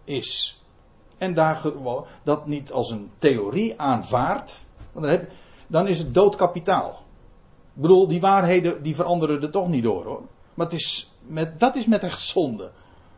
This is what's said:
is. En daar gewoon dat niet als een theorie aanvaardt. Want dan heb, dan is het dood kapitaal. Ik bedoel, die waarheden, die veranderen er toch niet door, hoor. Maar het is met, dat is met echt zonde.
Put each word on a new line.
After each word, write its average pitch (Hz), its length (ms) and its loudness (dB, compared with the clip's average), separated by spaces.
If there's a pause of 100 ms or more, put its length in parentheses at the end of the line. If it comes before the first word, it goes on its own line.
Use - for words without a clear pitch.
is. - 580 -6 (560)
En 185 160 -4
daar 156 220 2
gewoon 135 500 -6 (180)
dat 147 240 -2
niet 143 240 -6
als 120 200 -2
een 104 260 -10
theorie 139 640 0
aanvaardt. 131 840 -2 (260)
Want 160 140 -8
dan 147 100 2
heb, - 160 -4 (360)
dan 185 200 2
is 170 120 0
het 131 140 -6
dood 196 220 6
kapitaal. 175 540 0 (840)
Ik 139 60 -12
bedoel, 185 260 8
die 165 140 0
waarheden, 175 640 2
die 151 120 -4
veranderen 156 460 0
er 151 100 -4
toch 180 160 -2
niet 139 160 0
door, 92 220 0
hoor. 113 160 -10 (320)
Maar 170 120 -4
het 165 100 -8
is - 360 -2 (100)
met, 156 380 -8
dat 254 160 2
is 233 100 -4
met 214 180 2
echt 175 160 -6
zonde. 107 520 -2 (460)